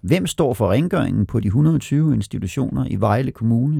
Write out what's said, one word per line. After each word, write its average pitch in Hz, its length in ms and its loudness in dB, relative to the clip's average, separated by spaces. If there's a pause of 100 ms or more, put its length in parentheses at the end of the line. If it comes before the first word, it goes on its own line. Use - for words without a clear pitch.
Hvem 175 260 2
står 139 280 0
for 98 160 0
rengøringen 107 560 0
på - 140 -2
de 101 100 -2
hundrede 151 240 2
og 147 60 0
tyve 147 340 0
institutioner 110 760 -4
i - 60 -4
Vejle 104 360 0
Kommune 117 480 0